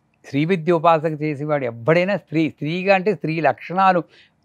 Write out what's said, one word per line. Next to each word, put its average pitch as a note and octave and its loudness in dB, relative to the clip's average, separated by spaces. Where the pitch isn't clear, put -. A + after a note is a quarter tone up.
స్త్రీ C#3+ -2
విద్య E3+ 0
ఉపాసన E3 2
చేసేవాడు D3 -4
ఎప్పుడైనా D#3+ 0
స్త్రీ, D#3 -2
స్త్రీగా F3+ -2
అంటే F#3 0
స్త్రీ D#3+ -4
లక్షణాలు F3 2